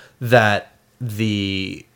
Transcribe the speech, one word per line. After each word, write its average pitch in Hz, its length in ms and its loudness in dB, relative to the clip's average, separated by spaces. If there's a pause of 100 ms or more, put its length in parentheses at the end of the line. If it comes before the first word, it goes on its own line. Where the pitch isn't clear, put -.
(200)
that 113 540 2 (260)
the 101 880 -4 (100)